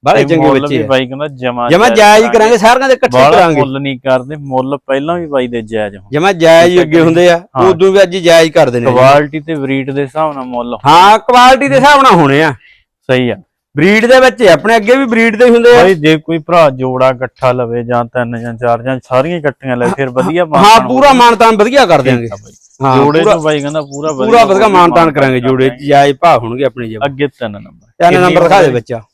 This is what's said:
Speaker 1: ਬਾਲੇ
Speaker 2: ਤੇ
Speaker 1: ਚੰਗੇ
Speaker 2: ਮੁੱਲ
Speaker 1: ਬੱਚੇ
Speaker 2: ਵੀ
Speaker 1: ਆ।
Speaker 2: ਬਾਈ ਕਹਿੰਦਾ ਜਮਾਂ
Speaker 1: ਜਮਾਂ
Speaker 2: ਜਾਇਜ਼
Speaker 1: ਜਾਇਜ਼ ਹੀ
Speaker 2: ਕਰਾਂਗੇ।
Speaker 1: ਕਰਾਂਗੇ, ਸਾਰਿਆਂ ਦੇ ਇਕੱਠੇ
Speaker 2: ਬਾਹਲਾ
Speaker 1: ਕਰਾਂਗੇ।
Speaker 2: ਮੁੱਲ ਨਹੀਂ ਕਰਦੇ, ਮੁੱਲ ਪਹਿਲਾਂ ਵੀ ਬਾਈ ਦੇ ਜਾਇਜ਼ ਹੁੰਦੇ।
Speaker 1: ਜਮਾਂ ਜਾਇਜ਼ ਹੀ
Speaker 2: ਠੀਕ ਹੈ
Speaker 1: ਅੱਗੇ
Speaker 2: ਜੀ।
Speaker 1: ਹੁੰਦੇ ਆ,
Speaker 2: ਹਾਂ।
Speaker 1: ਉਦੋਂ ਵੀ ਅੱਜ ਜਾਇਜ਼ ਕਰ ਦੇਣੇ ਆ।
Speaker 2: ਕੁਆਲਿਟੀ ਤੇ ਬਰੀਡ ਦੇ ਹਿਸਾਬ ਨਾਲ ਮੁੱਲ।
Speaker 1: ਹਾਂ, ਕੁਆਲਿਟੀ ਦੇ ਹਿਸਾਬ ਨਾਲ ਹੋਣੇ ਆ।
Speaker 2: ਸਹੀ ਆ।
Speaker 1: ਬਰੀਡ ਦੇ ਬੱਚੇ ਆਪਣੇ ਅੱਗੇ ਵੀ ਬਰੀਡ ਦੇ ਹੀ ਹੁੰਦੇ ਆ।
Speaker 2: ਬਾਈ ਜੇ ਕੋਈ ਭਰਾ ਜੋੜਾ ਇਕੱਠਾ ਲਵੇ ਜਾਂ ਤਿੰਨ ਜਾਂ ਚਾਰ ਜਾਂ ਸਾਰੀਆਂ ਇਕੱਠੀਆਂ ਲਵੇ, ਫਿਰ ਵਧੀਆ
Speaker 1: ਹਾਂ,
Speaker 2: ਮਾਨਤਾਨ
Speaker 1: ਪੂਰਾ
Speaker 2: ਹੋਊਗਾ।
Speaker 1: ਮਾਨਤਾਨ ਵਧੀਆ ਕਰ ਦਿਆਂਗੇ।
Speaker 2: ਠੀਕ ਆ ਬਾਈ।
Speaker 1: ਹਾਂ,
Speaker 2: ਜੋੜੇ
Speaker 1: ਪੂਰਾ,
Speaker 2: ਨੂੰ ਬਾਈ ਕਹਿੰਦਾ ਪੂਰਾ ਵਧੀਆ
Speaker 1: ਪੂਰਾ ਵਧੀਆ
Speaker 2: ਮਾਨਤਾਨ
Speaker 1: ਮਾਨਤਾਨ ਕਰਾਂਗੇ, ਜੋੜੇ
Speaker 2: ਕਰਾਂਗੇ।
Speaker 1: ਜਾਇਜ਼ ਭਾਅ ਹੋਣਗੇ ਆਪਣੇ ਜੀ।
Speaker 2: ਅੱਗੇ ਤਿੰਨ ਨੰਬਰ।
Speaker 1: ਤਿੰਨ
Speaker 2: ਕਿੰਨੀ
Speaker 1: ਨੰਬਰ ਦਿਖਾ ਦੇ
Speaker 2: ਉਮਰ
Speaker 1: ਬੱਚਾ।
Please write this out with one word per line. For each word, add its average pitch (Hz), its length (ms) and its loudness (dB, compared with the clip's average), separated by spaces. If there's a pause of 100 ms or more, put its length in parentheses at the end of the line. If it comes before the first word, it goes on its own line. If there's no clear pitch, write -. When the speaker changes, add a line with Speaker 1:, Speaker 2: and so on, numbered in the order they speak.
Speaker 1:
ਬਾਲੇ 139 180 2
Speaker 2:
ਤੇ 147 120 -2
Speaker 1:
ਚੰਗੇ 156 120 0
Speaker 2:
ਮੁੱਲ 139 140 0
Speaker 1:
ਬੱਚੇ 139 160 -4
Speaker 2:
ਵੀ - 60 -4
Speaker 1:
ਆ। - 40 -8
Speaker 2:
ਬਾਈ 131 200 -2
ਕਹਿੰਦਾ 139 200 -10
ਜਮਾਂ 123 420 -6
Speaker 1:
ਜਮਾਂ 190 180 2
Speaker 2:
ਜਾਇਜ਼ 214 120 0
Speaker 1:
ਜਾਇਜ਼ 208 160 4
ਹੀ 220 60 4
Speaker 2:
ਕਰਾਂਗੇ। 226 160 0
Speaker 1:
ਕਰਾਂਗੇ, 220 200 2
ਸਾਰਿਆਂ 247 300 2
ਦੇ 262 60 2
ਇਕੱਠੇ 180 240 -2
Speaker 2:
ਬਾਹਲਾ 147 200 4
Speaker 1:
ਕਰਾਂਗੇ। 165 220 2
Speaker 2:
ਮੁੱਲ 139 200 -4
ਨਹੀਂ 139 200 -8
ਕਰਦੇ, 131 360 -4
ਮੁੱਲ 135 420 -6
ਪਹਿਲਾਂ 143 420 -6
ਵੀ 165 80 -10
ਬਾਈ 135 200 -4
ਦੇ 120 140 -8
ਜਾਇਜ਼ 107 340 -8
ਹੁੰਦੇ। 101 220 -10
Speaker 1:
ਜਮਾਂ 190 160 0
ਜਾਇਜ਼ 165 320 4
ਹੀ 175 60 2
Speaker 2:
ਠੀਕ 180 80 2
ਹੈ 175 40 2
Speaker 1:
ਅੱਗੇ 160 160 0
Speaker 2:
ਜੀ। 160 60 2
Speaker 1:
ਹੁੰਦੇ 175 240 2
ਆ, 170 80 2
Speaker 2:
ਹਾਂ। 175 320 -4
Speaker 1:
ਉਦੋਂ 185 220 0
ਵੀ 190 100 2
ਅੱਜ 185 160 0
ਜਾਇਜ਼ 165 340 2
ਕਰ 151 180 2
ਦੇਣੇ 120 180 -2
ਆ। 131 40 0
Speaker 2:
ਕੁਆਲਿਟੀ 139 480 2
ਤੇ 156 160 -10
ਬਰੀਡ 135 360 -6
ਦੇ 135 100 -6
ਹਿਸਾਬ 151 320 -6
ਨਾਲ 135 120 -12
ਮੁੱਲ। 120 400 -10
Speaker 1:
ਹਾਂ, 185 340 4
ਕੁਆਲਿਟੀ 247 480 2
ਦੇ 269 80 -2
ਹਿਸਾਬ 277 260 4
ਨਾਲ 254 120 4
ਹੋਣੇ 147 300 2
ਆ। 147 100 -2 (580)
Speaker 2:
ਸਹੀ 127 180 -2
ਆ। 104 60 -6 (420)
Speaker 1:
ਬਰੀਡ 208 280 0
ਦੇ 254 140 6
ਬੱਚੇ 240 300 0
ਆਪਣੇ 175 260 2
ਅੱਗੇ 226 200 2
ਵੀ 269 100 -2
ਬਰੀਡ 226 300 0
ਦੇ 233 100 2
ਹੀ 247 40 4
ਹੁੰਦੇ 233 280 4
ਆ। 240 40 4
Speaker 2:
ਬਾਈ 185 120 4
ਜੇ 156 240 0
ਕੋਈ 160 200 -6
ਭਰਾ 165 320 2
ਜੋੜਾ 127 400 -2
ਇਕੱਠਾ 127 420 -4
ਲਵੇ 120 320 -6
ਜਾਂ 120 220 -4
ਤਿੰਨ 117 360 -8
ਜਾਂ 120 120 -10
ਚਾਰ 117 280 -2
ਜਾਂ 127 220 -6
ਸਾਰੀਆਂ 143 340 -2
ਇਕੱਠੀਆਂ 135 400 -6
ਲਵੇ, 120 180 -2
ਫਿਰ 135 140 -6
ਵਧੀਆ 131 320 -4
Speaker 1:
ਹਾਂ, 165 80 -4
Speaker 2:
ਮਾਨਤਾਨ 202 380 2
Speaker 1:
ਪੂਰਾ 262 200 0
Speaker 2:
ਹੋਊਗਾ। 269 60 4
Speaker 1:
ਮਾਨਤਾਨ 233 440 2
ਵਧੀਆ 247 280 2
ਕਰ 165 160 2
ਦਿਆਂਗੇ। 127 200 -2
Speaker 2:
ਠੀਕ 113 120 -10
ਆ - 20 -14
ਬਾਈ। 104 180 -20 (300)
Speaker 1:
ਹਾਂ, 135 140 0
Speaker 2:
ਜੋੜੇ 147 240 2
Speaker 1:
ਪੂਰਾ, 202 120 2
Speaker 2:
ਨੂੰ 165 100 -4
ਬਾਈ 151 180 -2
ਕਹਿੰਦਾ 147 200 -6
ਪੂਰਾ 143 300 -8
ਵਧੀਆ 143 200 -4
Speaker 1:
ਪੂਰਾ 233 120 4
ਵਧੀਆ 196 240 0
Speaker 2:
ਮਾਨਤਾਨ 180 220 2
Speaker 1:
ਮਾਨਤਾਨ 165 220 0
ਕਰਾਂਗੇ, 135 280 -2
ਜੋੜੇ 131 280 -2
Speaker 2:
ਕਰਾਂਗੇ। 147 180 -8
Speaker 1:
ਜਾਇਜ਼ 139 360 2
ਭਾਅ 160 160 2
ਹੋਣਗੇ 117 260 -6
ਆਪਣੇ 120 240 -6
ਜੀ। 110 100 -12
Speaker 2:
ਅੱਗੇ 139 300 -6
ਤਿੰਨ 117 240 -10
ਨੰਬਰ। - 360 -20
Speaker 1:
ਤਿੰਨ 170 220 0
Speaker 2:
ਕਿੰਨੀ 180 160 2
Speaker 1:
ਨੰਬਰ 175 180 2
ਦਿਖਾ 185 180 2
ਦੇ 165 60 2
Speaker 2:
ਉਮਰ 127 80 -2
Speaker 1:
ਬੱਚਾ। 117 260 -8 (120)